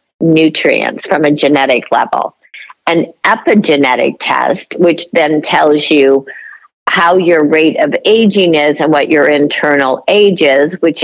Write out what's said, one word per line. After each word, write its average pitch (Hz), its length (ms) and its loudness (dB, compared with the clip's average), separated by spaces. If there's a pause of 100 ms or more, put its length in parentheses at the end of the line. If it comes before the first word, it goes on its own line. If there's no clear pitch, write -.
(200)
nutrients 160 840 0
from 151 180 -2
a 147 80 2
genetic 139 600 0
level. - 440 -2 (520)
An 170 260 -2 (100)
epigenetic 156 960 0
test, 135 600 -4
which 170 320 0
then 151 320 0
tells 151 480 0
you 135 340 2 (640)
how 180 280 2
your 170 280 2
rate 156 340 0
of 151 140 -2 (120)
aging 196 500 2
is 147 240 0
and 160 120 0
what 143 200 0
your 147 160 2
internal 143 800 0
age 202 340 2
is, 147 400 0
which 165 220 -2